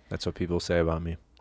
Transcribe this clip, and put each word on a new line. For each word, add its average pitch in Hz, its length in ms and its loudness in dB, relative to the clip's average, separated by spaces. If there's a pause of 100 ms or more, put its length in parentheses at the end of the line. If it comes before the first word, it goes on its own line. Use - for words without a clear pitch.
That's - 180 -6
what 90 80 -2
people 87 260 -2
say 87 180 2
about 82 240 2
me. 85 140 -4 (240)